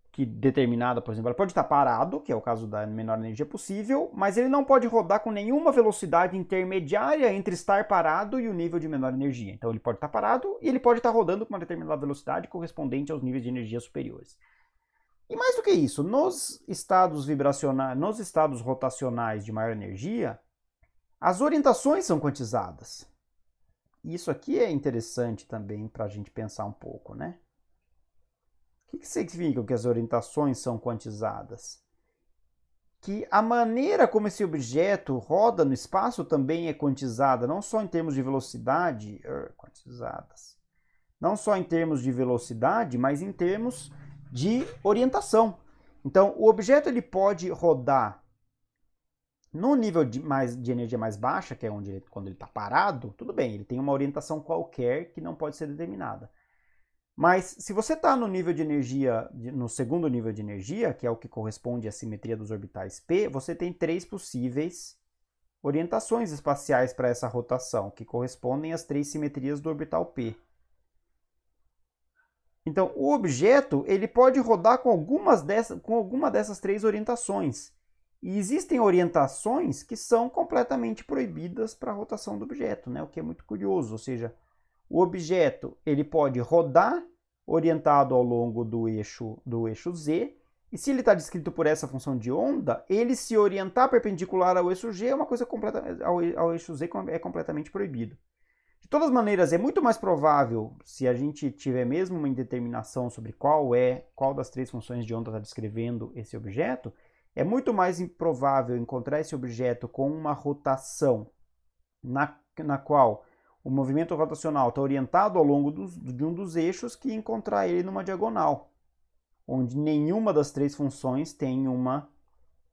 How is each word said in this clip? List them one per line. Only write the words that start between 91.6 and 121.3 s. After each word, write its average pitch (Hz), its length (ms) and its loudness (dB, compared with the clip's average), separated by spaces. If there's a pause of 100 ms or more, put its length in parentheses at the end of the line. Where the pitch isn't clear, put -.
essa 151 220 2
função 131 280 -4
de 117 140 -4
onda, 190 580 0
ele 233 280 2
se 226 200 -4
orientar 202 520 4
perpendicular 185 680 2
ao 180 140 4
eixo 196 220 -4
G 202 160 -4
é 277 60 2
uma 294 120 0
coisa 233 180 -2
completa, 214 600 -6
ao, 175 140 2 (180)
ao 165 160 2
eixo 170 220 -8
Z 156 140 -6 (200)
é - 100 -4
completamente 165 540 -8
proibido. 139 440 -6 (640)
De - 80 -20
todas 302 220 4
maneiras, 208 420 4
é 170 60 4
muito 302 240 0
mais 233 140 4
provável, 143 880 2
se - 240 -2
a 123 60 4
gente 143 360 -4
tiver 127 340 -2
mesmo 175 340 -2
uma 151 100 -2
indeterminação 120 800 -4
sobre 110 220 -12
qual 143 420 2
é, 127 400 2
qual 135 180 0
das 135 180 -6
três 127 200 -6
funções 120 340 -8
de 113 100 -6
onda 113 180 -6
tá 110 60 -6
descrevendo 113 760 -6
esse 110 220 -12
objeto, 127 560 -6 (420)
é - 80 -2
muito 240 300 0
mais 185 260 2
improvável 135 800 0
encontrar 127 440 -2
esse 156 140 -6
objeto 123 540 -4
com 139 220 -2
uma 156 240 -4
rotação 135 960 -2 (720)
na, 139 360 -4 (200)
na 151 180 -4
qual 135 480 4 (400)
o 143 60 -6
movimento 139 460 0
rotacional 147 560 0
tá 143 100 -2
orientado 139 560 2
ao 160 60 8
longo 143 260 4
dos, 175 260 -10
de 127 280 -6
um 170 100 -2
dos 175 220 -8
eixos 190 400 -2
que 226 160 -6
encontrar 214 560 -2
ele 180 160 0
numa 190 180 -6
diagonal, 185 720 -2 (720)
onde 131 320 -2
nenhuma 156 540 2
das 147 180 2
três 143 240 -2
funções 139 580 -4